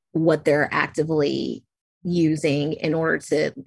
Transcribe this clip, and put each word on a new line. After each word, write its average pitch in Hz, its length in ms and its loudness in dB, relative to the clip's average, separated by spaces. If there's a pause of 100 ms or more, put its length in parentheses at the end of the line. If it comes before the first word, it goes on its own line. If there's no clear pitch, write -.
(120)
what 160 320 2
they're 147 280 4
actively 147 880 -2 (420)
using 156 720 0
in 156 200 -2
order 160 240 0
to 151 340 -2 (140)